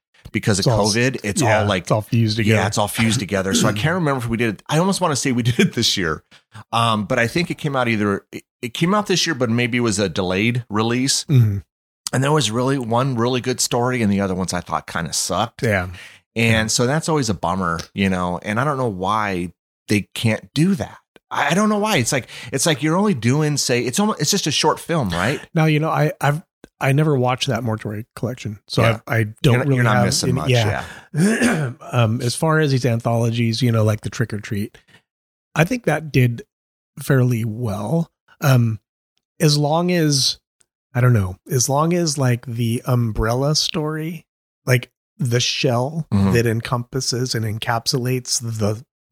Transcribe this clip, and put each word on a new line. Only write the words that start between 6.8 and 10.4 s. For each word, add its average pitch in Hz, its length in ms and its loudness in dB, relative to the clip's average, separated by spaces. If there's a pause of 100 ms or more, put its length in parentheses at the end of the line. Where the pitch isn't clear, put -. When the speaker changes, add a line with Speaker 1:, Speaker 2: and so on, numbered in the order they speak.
Speaker 1:
but 127 120 -2
I 117 80 2
think 170 240 -2
it 147 60 -8
came 143 180 -4
out 123 140 0
either, 104 420 0
it, - 140 -16 (160)
it 120 140 -10
came 170 200 0
out 208 120 0
this 185 200 0
year, 165 80 -2
but 123 160 -2
maybe 120 280 0
it - 20 0
was 110 180 0
a 101 120 2
delayed 104 580 0